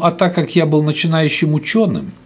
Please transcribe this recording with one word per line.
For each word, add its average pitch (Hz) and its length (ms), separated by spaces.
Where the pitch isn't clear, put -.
а 170 80
так 180 240
как 156 180
я 170 100
был 151 200
начинающим 156 720
ученым, 151 580